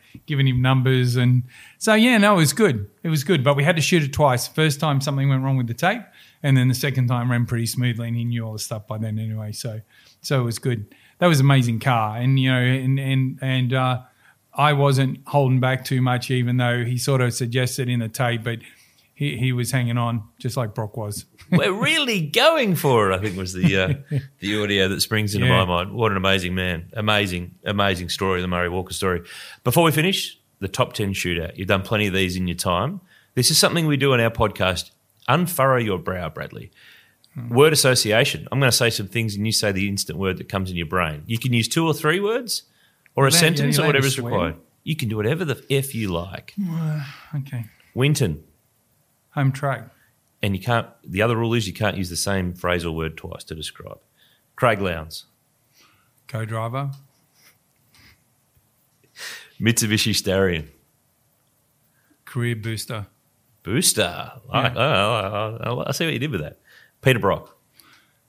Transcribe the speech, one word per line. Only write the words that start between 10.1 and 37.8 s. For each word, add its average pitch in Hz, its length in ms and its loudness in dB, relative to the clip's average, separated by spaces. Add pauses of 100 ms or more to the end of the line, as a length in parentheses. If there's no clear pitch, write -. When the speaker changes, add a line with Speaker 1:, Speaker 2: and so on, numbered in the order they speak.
Speaker 1:
so 139 200 -2
it - 20 0
was 117 160 -4
good. 113 260 -4 (340)
That 180 80 4
was 156 120 6
an 135 60 6
amazing 120 340 4
car. 113 380 0
And, 131 220 2
you 131 120 2
know, 127 80 2
and, 131 400 2
and, 135 420 -2
and, 131 320 -2
uh, 127 280 0 (520)
I 147 200 4
wasn't 139 540 2
holding 131 320 2
back 127 260 0
too 127 160 0
much, 123 300 0
even 123 260 0
though 120 260 0
he 123 140 -2
sort 131 240 2
of 120 120 2
suggested 123 560 -2
in 123 100 0
the 113 100 -4
tape, 117 340 -2
but 117 160 -6 (560)
he, 143 220 -4
he 127 160 0
was 123 180 -2
hanging 120 260 0
on 117 260 -2 (160)
just 123 180 -6
like 117 180 -4
Brock 104 220 -8
was. 104 280 -8 (120)
<laughs> - 140 -16
Speaker 2:
"We're 185 220 4
really 254 480 0
going 226 540 2
for 120 360 4
it," 92 40 2
I 90 60 0
think 98 160 -4
was 92 160 -6
the, 92 240 2
uh, 95 160 2 (160)
Speaker 1:
<laughs> - 300 -6
Speaker 2:
the 104 220 -2
audio 101 280 2
that 90 120 -2
springs 107 340 -2
into 123 120 2
Speaker 1:
Yeah. 98 160 6
Speaker 2:
my 90 200 0
mind. 98 100 -10
What 110 180 2
an 98 60 0
amazing 95 380 0
man. 90 380 -4
Amazing, 104 600 -2 (100)
amazing 98 440 -2
story, 92 320 -2
the 90 60 -4
Murray 90 220 -2
Walker 90 240 -6
story. 90 280 -2 (420)
Before 156 200 4
we 160 80 6
finish, 160 480 -2 (200)
the 98 80 -6
top - 260 -2
ten 98 200 -2
shootout. 85 440 -4
You've 95 100 -8
done 98 160 2
plenty 104 240 0
of 92 60 -2
these 92 220 0
in 92 120 -2
your 85 100 -4
time. 110 440 -2 (340)
This 127 160 2
is 151 80 2
something 170 280 2
we 143 100 2
do 139 160 2
on 120 60 4
our 113 120 2
podcast, 101 580 0 (400)
Unfurrow 135 540 2
Your 95 160 -2
Brow, 90 300 -6
Bradley. - 420 -14 (640)
Speaker 1:
Hmm. 120 180 -8
Speaker 2:
Word 151 200 6
association. 123 800 2